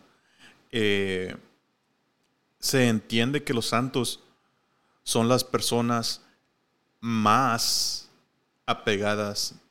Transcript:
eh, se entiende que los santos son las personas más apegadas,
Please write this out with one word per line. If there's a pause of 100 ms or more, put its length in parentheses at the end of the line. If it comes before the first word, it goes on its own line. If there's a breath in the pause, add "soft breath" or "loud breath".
(720 soft breath)
eh, (1200)
se
entiende
que
los
santos (840)
son
las
personas (800)
más (580)
apegadas, (160)